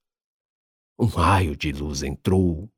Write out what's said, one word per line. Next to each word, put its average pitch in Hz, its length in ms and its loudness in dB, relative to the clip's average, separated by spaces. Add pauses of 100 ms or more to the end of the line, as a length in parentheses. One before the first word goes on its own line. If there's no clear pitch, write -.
(1000)
Um 120 60 2
raio 87 500 2
de 78 140 -4
luz 71 320 -6
entrou 87 760 0